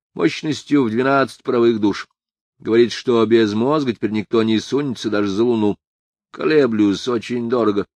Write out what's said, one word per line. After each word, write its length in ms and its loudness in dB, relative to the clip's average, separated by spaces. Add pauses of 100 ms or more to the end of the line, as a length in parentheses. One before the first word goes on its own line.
(140)
мощностью 720 -2
в 60 -2
двенадцать 520 -2
паровых 380 2
душ. 280 -2 (500)
Говорит, 340 2
что 340 0
без 260 4
мозга 400 0
теперь 200 -6
никто 300 -2
не 160 0
сунется 520 -4
даже 180 0
за 160 0
Луну. 320 0 (540)
Колеблюсь, 800 0
очень 420 -4
дорого. 360 0 (120)